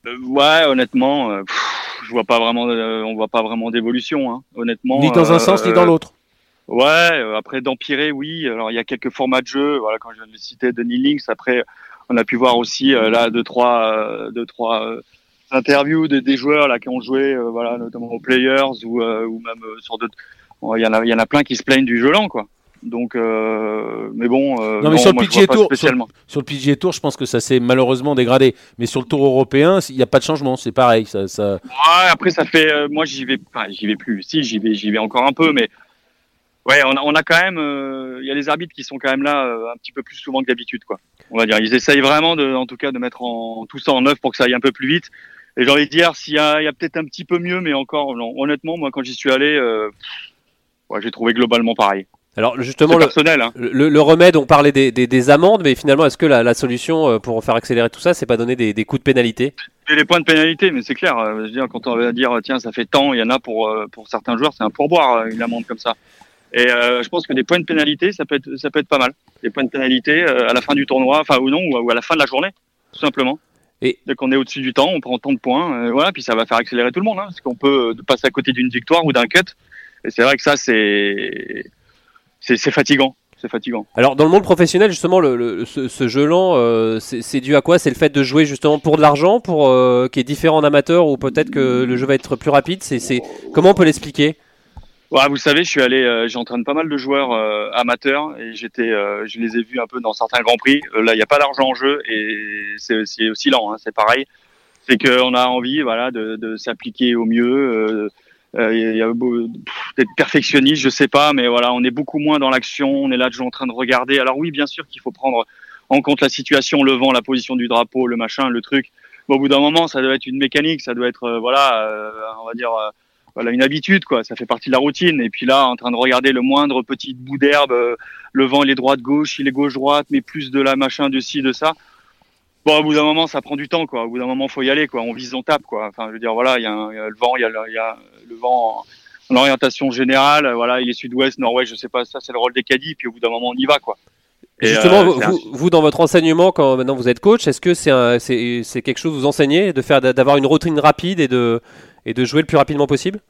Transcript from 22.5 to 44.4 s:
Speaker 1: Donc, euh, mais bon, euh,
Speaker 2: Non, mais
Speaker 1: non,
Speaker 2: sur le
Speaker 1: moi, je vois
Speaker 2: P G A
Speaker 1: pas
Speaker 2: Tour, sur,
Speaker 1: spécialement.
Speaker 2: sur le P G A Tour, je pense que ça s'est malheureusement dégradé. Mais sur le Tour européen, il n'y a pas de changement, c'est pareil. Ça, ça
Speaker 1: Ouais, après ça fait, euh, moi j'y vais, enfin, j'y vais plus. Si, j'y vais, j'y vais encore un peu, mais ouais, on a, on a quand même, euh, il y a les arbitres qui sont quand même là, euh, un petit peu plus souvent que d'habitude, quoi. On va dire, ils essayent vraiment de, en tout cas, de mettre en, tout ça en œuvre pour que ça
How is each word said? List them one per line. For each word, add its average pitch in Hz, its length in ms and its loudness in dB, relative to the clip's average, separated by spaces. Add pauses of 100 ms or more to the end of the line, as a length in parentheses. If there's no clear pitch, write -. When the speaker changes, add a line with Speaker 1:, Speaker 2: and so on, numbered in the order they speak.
Speaker 1:
Donc, 117 320 -8
euh, 110 1000 -4
mais 117 160 -2
bon, 135 320 0
euh, 107 200 -2
Speaker 2:
Non, 151 100 2
mais 156 40 6
Speaker 1:
non, - 20 6
Speaker 2:
sur 196 120 6
le 185 60 4
Speaker 1:
moi, 123 80 2
je 190 60 -2
vois - 100 2
Speaker 2:
P - 0 -
G 202 40 8
A 190 40 6
Speaker 1:
pas 135 80 2
Speaker 2:
Tour, 208 80 6
sur, - 20 8
Speaker 1:
spécialement. 127 420 0 (180)
Speaker 2:
sur - 140 -6
le 131 60 -8
P 147 100 -8
G 135 160 0
A 139 60 4
Tour, 180 160 -2
je - 80 -10
pense 143 160 -4
que 135 80 -4
ça 120 160 -2
s'est 131 180 2
malheureusement 127 560 2
dégradé. 127 400 4 (220)
Mais 120 80 -4
sur 123 160 -4
le - 60 -14
Tour 139 180 0
européen, 139 540 4 (100)
il 131 80 -10
n'y 127 60 2
a 120 40 2
pas 135 120 4
de - 40 0
changement, 139 320 -2
c'est 127 160 -8
pareil. 117 340 4
Ça, 98 220 -6
ça 101 280 -2
Speaker 1:
Ouais, 170 540 2
après 170 200 2
ça 165 160 -2
fait, 156 260 2
euh, 147 180 0
moi 151 140 -2
j'y 135 220 -8
vais, 127 140 -4 (140)
enfin, 113 160 -6
j'y 101 180 -8
vais 104 100 -2
plus. 104 260 -8
Si, 156 200 -4
j'y 110 160 -4
vais, 110 140 0
j'y 104 160 -4
vais 107 100 -2
encore 110 260 0
un 139 80 2
peu, 160 180 2
mais 123 180 0 (1000)
ouais, 139 180 6
on 135 60 2
a, 135 100 -2
on 147 120 0
a 156 100 2
quand 165 180 2
même, 185 160 -2
euh, 135 640 -8
il 131 60 -10
y 139 40 -6
a 139 40 -2
les 143 120 -4
arbitres 160 260 -4
qui 139 100 -16
sont 139 160 -14
quand 135 100 -2
même 135 140 0
là, 143 220 0
euh, 117 280 -6
un 120 40 -14
petit - 140 -20
peu 135 120 -10
plus - 120 -20
souvent 135 260 -6
que 131 60 -4
d'habitude, 120 380 -4
quoi. 101 120 -8 (340)
On 117 60 -4
va 113 80 2
dire, 107 140 2
ils 110 140 0
essayent 139 280 4
vraiment 151 340 2
de, 139 180 0
en 127 140 -2
tout 123 100 -16
cas, 143 140 -6
de 127 80 -8
mettre 123 220 -10
en, 113 460 -10
tout 139 120 -16
ça - 120 0
en 127 140 2
œuvre 143 140 4
pour 127 120 -2
que - 60 -14
ça 131 80 4